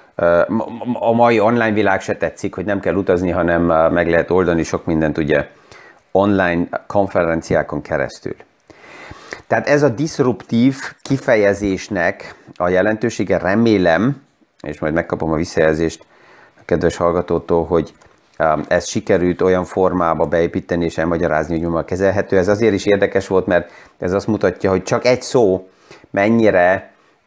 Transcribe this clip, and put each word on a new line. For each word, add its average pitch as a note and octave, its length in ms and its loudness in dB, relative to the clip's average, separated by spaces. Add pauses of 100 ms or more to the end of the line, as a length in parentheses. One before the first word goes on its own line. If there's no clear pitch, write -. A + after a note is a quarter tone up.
(140)
ö, E2+ 340 2
ma-, A2 180 -4 (180)
ma-, A#2+ 160 -6
a A2+ 120 0
mai A#2 280 4
online A2+ 320 2
világ G2 280 0
se - 160 -6
tetszik, E2+ 380 -6
hogy F#2 100 -8
nem G2 160 -4
kell E2+ 140 -2
utazni, F#2 360 0
hanem, E2+ 380 0
ö, E2 200 4
meg E2+ 220 2
lehet E2+ 200 2
oldani F2 320 2
sok D#2+ 220 -6
mindent D#2 340 0
ugye D2 300 0 (640)
online F#2+ 560 2 (180)
konferenciákon E2 960 -2
keresztül. - 520 -6 (1120)
Tehát A2 220 -2
ez C#3+ 140 4
a C#3+ 60 4
diszruptív B2+ 880 0 (260)
kifejezésnek G2+ 1300 0 (220)
a F2+ 120 -2
jelentősége, G2 720 0
remélem, G2 840 2 (400)
és D#2 160 -12
majd D#2 160 -4
megkapom E2 380 -2
a D#2 40 0
visszajelzést D#2+ 720 0 (500)
a - 80 -20
kedves E2 320 -2
hallgatótól, E2+ 680 0
hogy, D#2+ 300 -2 (440)
ö, D#2+ 140 2 (160)
ez F2 180 0
sikerült F2+ 560 0
olyan F2+ 220 2
formába E2+ 640 0
beépíteni E2+ 580 -2
és D#2+ 140 -4
elmagyarázni, E2 560 -2
hogy D#2+ 80 -2
nyommal E2 220 -4
kezelhető. F#2+ 520 -2
Ez F2+ 120 2
azért G#2 260 2
is F#2+ 120 -4
érdekes G2 400 0
volt, F#2 200 0
mert F2 240 0 (280)
ez F#2 140 -4
azt G2 140 -2
mutatja, G2 440 -2
hogy F#2 120 0
csak A#2 220 -2
egy B2 180 2
szó F#2+ 460 2 (420)
mennyire G2 800 2 (340)